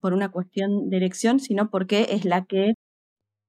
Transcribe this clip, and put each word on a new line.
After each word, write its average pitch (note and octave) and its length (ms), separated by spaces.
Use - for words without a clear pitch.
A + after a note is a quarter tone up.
por F#3 120
una G3 160
cuestión F#3+ 600
de F#3+ 80
elección, A3+ 420
sino G#3 300
porque G3+ 420
es G3+ 120
la F#3 220
que G3 280